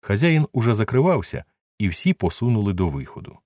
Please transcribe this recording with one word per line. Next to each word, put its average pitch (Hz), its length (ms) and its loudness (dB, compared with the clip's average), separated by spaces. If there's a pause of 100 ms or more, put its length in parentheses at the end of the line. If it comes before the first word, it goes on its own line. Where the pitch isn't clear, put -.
Хазяїн 151 520 2
уже 117 220 2
закривався, 127 680 0 (340)
і 101 100 0
всі 180 240 0
посунули 107 600 0
до 92 160 0
виходу. - 580 -10